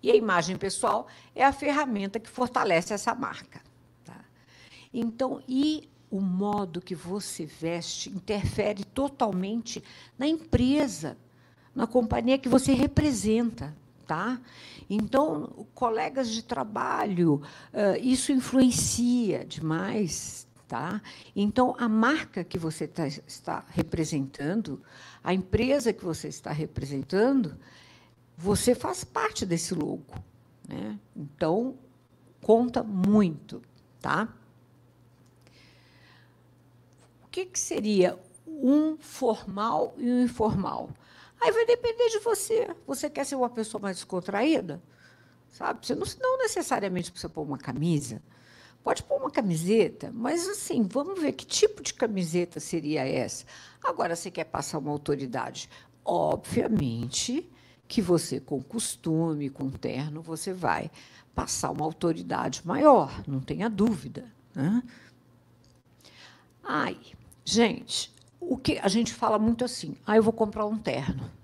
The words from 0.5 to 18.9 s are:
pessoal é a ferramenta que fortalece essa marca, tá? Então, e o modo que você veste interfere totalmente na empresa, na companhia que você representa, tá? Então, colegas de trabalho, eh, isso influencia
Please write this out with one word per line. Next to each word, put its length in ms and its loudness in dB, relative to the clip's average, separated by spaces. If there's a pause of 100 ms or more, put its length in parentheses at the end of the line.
pessoal 500 -2 (260)
é 120 4
a 80 6
ferramenta 640 -2
que 100 -18
fortalece 640 2
essa 220 -2
marca, 460 -10 (420)
tá? 160 -20 (760)
Então, 540 -2
e 420 0 (220)
o 80 -2
modo 640 0
que 120 -8
você 520 -8
veste 640 -6
interfere 760 -2
totalmente 1000 -2 (360)
na 100 -2
empresa, 920 0 (560)
na 140 -2
companhia 500 2
que 120 -4
você 240 6
representa, 1000 2 (320)
tá? 360 -4 (480)
Então, 840 0
colegas 560 -2
de 140 -6
trabalho, 1000 0 (300)
eh, 280 2
isso 320 2
influencia 1120 4